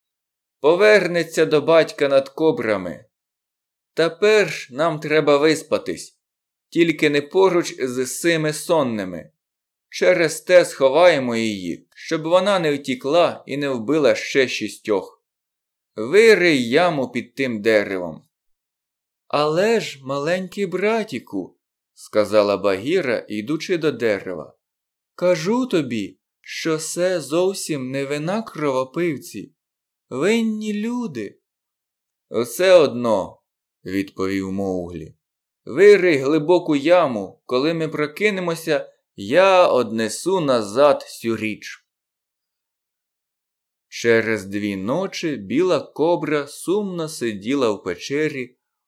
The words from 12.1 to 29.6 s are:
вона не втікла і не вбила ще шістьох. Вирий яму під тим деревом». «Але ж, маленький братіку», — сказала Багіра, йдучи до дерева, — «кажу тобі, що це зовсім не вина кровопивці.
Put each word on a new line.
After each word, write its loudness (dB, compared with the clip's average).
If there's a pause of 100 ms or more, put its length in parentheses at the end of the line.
вона 2
не 0
втікла -2
і -8
не -4
вбила 2
ще 0
шістьох. -6 (720)
Вирий 4
яму 0
під -8
тим -4
деревом». 0 (1040)
«Але 0
ж, -12
маленький -4
братіку», — -6 (360)
сказала 2
Багіра, -2
йдучи -4
до 0
дерева, — -4 (580)
«кажу 0
тобі, -4 (220)
що -6
це -4
зовсім -4
не -4
вина -4
кровопивці. -6 (560)